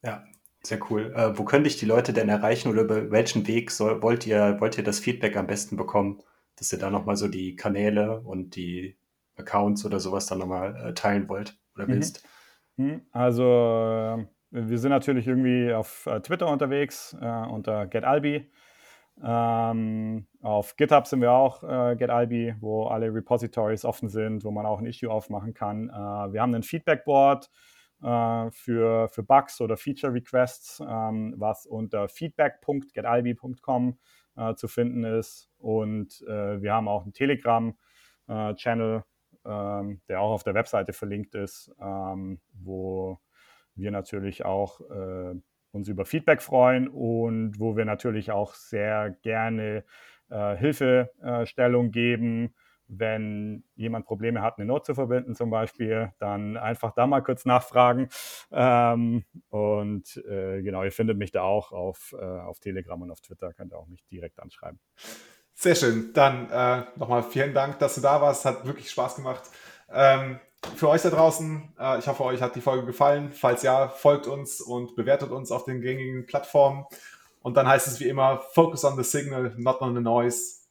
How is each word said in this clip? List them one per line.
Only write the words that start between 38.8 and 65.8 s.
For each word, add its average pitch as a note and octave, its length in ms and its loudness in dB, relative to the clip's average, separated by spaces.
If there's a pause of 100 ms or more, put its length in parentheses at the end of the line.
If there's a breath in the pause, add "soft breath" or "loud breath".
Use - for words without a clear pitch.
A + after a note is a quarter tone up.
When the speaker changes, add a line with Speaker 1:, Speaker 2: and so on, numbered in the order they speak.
Speaker 2:
ähm, G2+ 600 -8
der F#2 140 -4
auch G#2 100 0
auf G#2+ 120 -4
der G2 120 -2
Webseite G2+ 380 -2
verlinkt G2+ 420 -10
ist, - 440 -12
ähm, F#2+ 600 -10 (140)
wo F#2+ 680 -8 (560 soft breath)
wir G2 160 -6
natürlich G2 540 -6
auch, F#2+ 440 -2
äh, F#2 460 -10 (380)
uns G2+ 140 -8
über G2 160 -6
Feedback D#3 380 2
freuen B2+ 480 4
und A2+ 720 -2
wo A2 180 -2
wir A2 80 0
natürlich G#2+ 460 -2
auch G#2 240 -2
sehr G#2+ 560 -4 (100)
gerne, A2 640 -4 (440 soft breath)
äh, G#2 280 -2
Hilfestellung B2 1300 2
geben, A#2 600 0 (400)
wenn G#2+ 720 -4 (120)
jemand A2+ 300 -6
Probleme A2+ 360 -4
hat, A2 160 -2
eine G2+ 100 -6
Node C3+ 160 0
zu D3 120 -4
verbinden B2 380 -2
zum A#2 160 -4
Beispiel, A2 720 -2
dann G#2 380 -6
einfach A#2 340 -4
da A#2+ 160 4
mal C3+ 140 4
kurz - 240 -4
nachfragen. B2 640 4 (420 loud breath)
Ähm, A#2+ 720 4 (260)
und, G#2 680 -2 (120)
äh, G2 320 -6
genau, F#2+ 220 -6
ihr G2 80 -2
findet A2 260 0
mich G2+ 140 -6
da F#2 120 -2
auch G2+ 280 0
auf, F#2 480 -8
äh, G2 60 -10
auf F2+ 340 -12
Telegram F2+ 420 -10
und F2 80 -12
auf E2 120 -18
Twitter, F2 320 -14
könnt - 180 -18
ihr E2 80 -16
auch E2 80 -20
mich F2 200 -20
direkt E2+ 340 -16
anschreiben. E2 360 -18 (760 loud breath)
Speaker 3:
Sehr F3 220 4
schön. A2+ 380 2